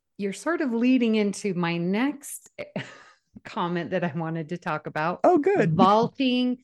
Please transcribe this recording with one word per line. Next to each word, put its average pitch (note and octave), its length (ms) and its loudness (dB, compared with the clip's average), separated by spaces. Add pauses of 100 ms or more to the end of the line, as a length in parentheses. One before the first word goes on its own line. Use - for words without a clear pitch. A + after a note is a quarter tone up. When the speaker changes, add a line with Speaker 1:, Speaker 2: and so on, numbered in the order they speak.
(180)
Speaker 1:
you're G3 160 -6
sort E4+ 280 -4
of C4 120 -2
leading A#3+ 400 2
into G#3 400 -2
my E3+ 240 -2
next G#3+ 720 -4 (480)
<laughs> - 460 -20
comment F3 480 -4
that F3+ 120 -2
I E3+ 120 -2
wanted D#3+ 340 -6
to F3 80 -6
talk D#3 300 -6
about. D#3+ 360 -4
Speaker 2:
Oh, F4 140 6
good. D4 380 2
<laughs> - 0 -
Speaker 1:
Vaulting, B3 880 2